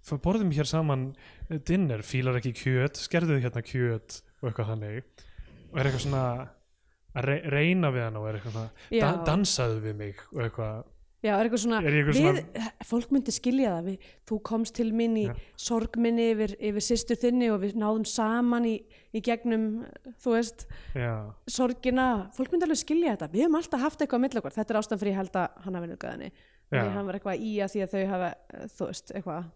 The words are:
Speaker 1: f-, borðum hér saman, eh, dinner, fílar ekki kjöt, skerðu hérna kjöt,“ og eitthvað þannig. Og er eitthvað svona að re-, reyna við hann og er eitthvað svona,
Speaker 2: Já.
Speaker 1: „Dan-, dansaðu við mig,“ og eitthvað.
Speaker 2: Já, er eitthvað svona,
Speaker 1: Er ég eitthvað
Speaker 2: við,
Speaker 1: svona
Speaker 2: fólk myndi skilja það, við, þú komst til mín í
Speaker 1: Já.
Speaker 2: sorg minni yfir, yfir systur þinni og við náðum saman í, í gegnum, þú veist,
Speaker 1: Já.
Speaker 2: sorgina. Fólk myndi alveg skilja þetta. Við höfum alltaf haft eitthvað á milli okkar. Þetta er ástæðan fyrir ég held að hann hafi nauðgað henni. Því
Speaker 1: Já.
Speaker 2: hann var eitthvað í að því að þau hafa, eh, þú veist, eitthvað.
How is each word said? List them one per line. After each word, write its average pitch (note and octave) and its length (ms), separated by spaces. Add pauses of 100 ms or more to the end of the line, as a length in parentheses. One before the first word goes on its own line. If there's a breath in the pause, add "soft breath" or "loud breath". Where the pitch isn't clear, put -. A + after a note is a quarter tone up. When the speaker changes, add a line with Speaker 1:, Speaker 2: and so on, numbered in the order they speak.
Speaker 1:
f-, D3 180
borðum G3 320
hér C#3+ 160
saman, C#3 460 (340 loud breath)
eh, D#3+ 80
dinner, D#3 420
fílar B2+ 380
ekki A#2+ 160
kjöt, C3 440
skerðu E3 440
hérna A#2 220
kjöt,“ A#2+ 580 (200)
og B2 100
eitthvað A2 220
þannig. G#2+ 300 (720 loud breath)
Og - 60
er C3 60
eitthvað C3 200
svona C3 440 (640)
að B2 100
re-, C#3+ 240
reyna D#3+ 420
við B2 120
hann A2 140
og G#2+ 120
er G#2+ 80
eitthvað G#2 160
svona, A2+ 160 (220 loud breath)
Speaker 2:
Já. A3+ 100
Speaker 1:
„Dan-, E3 240
dansaðu C3+ 560
við G#2+ 140
mig,“ G#2 260 (120)
og C#3 100
eitthvað. A2 400 (400)
Speaker 2:
Já, G#3+ 100
er A3 160
eitthvað G#3+ 160
svona, A3+ 180
Speaker 1:
Er D3+ 80
ég D3 140
eitthvað D3 80
Speaker 2:
við, D4+ 220 (180)
Speaker 1:
svona A3 180 (140)
Speaker 2:
fólk A#3 260
myndi C4+ 220
skilja B3+ 380
það, E3+ 140
við, F#3+ 120 (300 loud breath)
þú A3 160
komst A3+ 320
til A3+ 180
mín A3+ 240
í G#3+ 80
Speaker 1:
Já. A#2 80 (240 loud breath)
Speaker 2:
sorg A3+ 400
minni A#3 380
yfir, G#3+ 260
yfir G#3 180
systur A#3 380
þinni A#3+ 340
og G#3 80
við G3 140
náðum A3 320
saman A#3+ 600
í, A3+ 100 (360 soft breath)
í A3 100
gegnum, A#3 440 (560)
þú A#3+ 160
veist, A3+ 300 (260 loud breath)
Speaker 1:
Já. A2+ 400 (160)
Speaker 2:
sorgina. B3 880
Fólk C4 160
myndi E4+ 160
alveg D#4 80
skilja D#4 400
þetta. D#3 160
Við C4 140
höfum D#4 100
alltaf D#4 240
haft D4 180
eitthvað B3 220
á - 20
milli C4 160
okkar. - 140
Þetta G#3+ 160
er A3 80
ástæðan G#3+ 240
fyrir G3+ 100
ég F#3+ 60
held F#3 160
að F3+ 160 (160)
hann F#3+ 80
hafi E3+ 140
nauðgað - 260
henni. - 180 (400 soft breath)
Því C#3 60
Speaker 1:
Já. B2+ 160
Speaker 2:
hann G3+ 140
var F#3 80
eitthvað G3 260
í A3 160
að G3 160
því G#3 80
að F#3+ 100
þau F#3+ 160
hafa, F3+ 220 (240)
eh, - 140
þú - 200
veist, - 280
eitthvað. F3 300 (100)